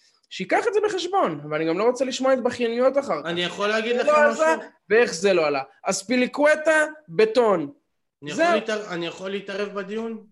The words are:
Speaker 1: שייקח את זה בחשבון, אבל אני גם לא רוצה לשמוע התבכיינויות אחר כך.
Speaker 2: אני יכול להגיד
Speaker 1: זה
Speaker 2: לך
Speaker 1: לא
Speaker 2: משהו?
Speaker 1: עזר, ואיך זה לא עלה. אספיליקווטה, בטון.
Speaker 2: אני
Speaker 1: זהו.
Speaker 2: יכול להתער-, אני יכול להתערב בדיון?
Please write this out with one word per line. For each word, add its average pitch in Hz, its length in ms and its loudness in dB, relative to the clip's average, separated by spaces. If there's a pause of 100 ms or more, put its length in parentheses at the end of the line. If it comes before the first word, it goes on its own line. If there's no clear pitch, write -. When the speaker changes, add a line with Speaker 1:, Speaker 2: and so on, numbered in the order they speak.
(300)
Speaker 1:
שייקח 311 380 -2
את 392 60 0
זה 415 100 0
בחשבון, 339 600 -2
אבל 151 120 -6
אני 160 120 -2
גם 165 100 -2
לא 208 60 0
רוצה 247 200 0
לשמוע 262 280 0
התבכיינויות 247 640 0
אחר 196 240 -2
כך. 156 40 -10
Speaker 2:
אני 170 180 -2
יכול 180 240 -4
להגיד 220 280 0
Speaker 1:
זה 254 60 0
Speaker 2:
לך 285 60 -6
Speaker 1:
לא 302 40 6 (180)
Speaker 2:
משהו? 262 120 -2
Speaker 1:
עזר, 320 120 4 (360)
ואיך 220 240 4
זה 190 180 2
לא 165 140 4
עלה. 143 160 -2 (220)
אספיליקווטה, 294 1000 2 (240)
בטון. 196 640 2 (500)
Speaker 2:
אני 147 120 -10
Speaker 1:
זהו. 320 120 2
Speaker 2:
יכול 339 120 4
להתער-, 214 340 -6
אני 170 140 -4
יכול 185 240 -10
להתערב 196 440 -6
בדיון? 214 580 -8